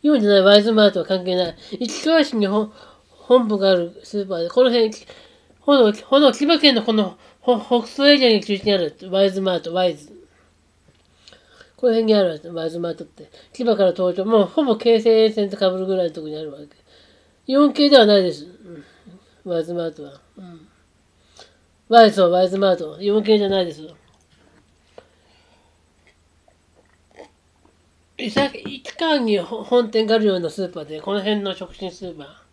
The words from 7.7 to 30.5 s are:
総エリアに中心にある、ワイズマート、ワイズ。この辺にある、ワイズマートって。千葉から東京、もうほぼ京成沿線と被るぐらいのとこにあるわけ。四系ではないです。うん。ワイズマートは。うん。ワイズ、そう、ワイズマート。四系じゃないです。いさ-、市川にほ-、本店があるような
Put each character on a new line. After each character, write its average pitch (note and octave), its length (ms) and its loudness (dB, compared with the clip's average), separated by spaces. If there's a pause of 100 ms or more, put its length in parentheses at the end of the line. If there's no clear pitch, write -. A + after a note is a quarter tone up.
総 C#4 200 -2
エ D4 100 6
リ C4 100 2
ア - 40 4
に G3+ 120 0
中 G3+ 140 -6
心 G3 80 -12
に G#3 80 0
あ G3 60 0
る、 D#3 180 -4 (140)
ワ G3 140 2
イ G3 60 2
ズ F#3+ 100 -8
マ F#3 160 -2
ー D#3 40 -4
ト、 E3 140 -12
ワ F#3 100 0
イ E3+ 100 -2
ズ。 D3 140 -20 (1700)
こ B3+ 100 -4
の A#3 60 2
辺 A3+ 140 0
に A3 80 4
あ G3+ 80 4
る、 D#3+ 180 -4 (140)
ワ E3 120 -8
イ D#3 40 -6
ズ E3+ 80 -10
マ E3+ 120 -6
ー D#3+ 40 -10
ト E3 100 -14
っ - 20 -16
て。 - 240 -20 (220)
千 A#3+ 140 -6
葉 A3 100 2
か G3 80 2
ら F3+ 80 2
東 F3+ 240 -2
京、 F#3+ 80 -4
も G#3+ 200 2
う - 20 0
ほ D#4 180 -2
ぼ A3+ 120 0
京 A3+ 240 2
成 A3 240 4
沿 G#3+ 80 0
線 G#3 180 -4
と G3 60 -10
被 G3+ 80 -2 (140)
る F#3 60 -6
ぐ F#3 120 -2
ら F3+ 80 0
い E3 40 -4
の D#3 60 -8
と D#3+ 80 -14
こ D3+ 60 -12
に D3+ 80 -10
あ D#3 60 -12
る D3 100 -14
わ C#3+ 60 -20
け。 D3 80 -20 (800)
四 C#4 260 2
系 C#4+ 180 2
で C#4 80 8
は G#3+ 80 8
な G#3 120 4
い F#3+ 40 2
で F3 100 -2
す。 C#3+ 120 -14
う F3 1040 -20
ん。 - 20 -10
ワ E3+ 100 -2
イ D#3 40 -6
ズ E3+ 100 -10
マ E3+ 100 -6
ー E3 80 -6
ト D3+ 120 -18
は。 - 160 -20 (180)
う - 20 -20
ん。 E3+ 300 -20 (1200)
ワ A3+ 160 8
イ G#3 40 4
ズ、 G3+ 80 -6
そ F3+ 100 4
う、 - 20 2
ワ F3+ 140 2
イ F3+ 40 -2
ズ F#3+ 80 -6
マ G3 180 0
ー - 20 -2
ト。 D#3+ 260 -12
四 G#3 220 0
系 G#3+ 120 2
じ G#3 80 0
ゃ G3 40 -2
な F#3+ 140 -2
い F3 40 -4
で D#3+ 60 -10
す。 D3+ 100 -18 (4000)
い A3 140 -8
さ-、 C#4 240 0
市 - 420 -16
川 D#4 220 -2
に G#3+ 220 0
ほ-、 G#3+ 240 -12
本 A#3+ 260 0
店 A3 160 -2
が A3 80 0
あ A3+ 40 2
る G#3+ 80 0
よ F#3+ 100 0
う F3+ 40 -4
な E3 100 -6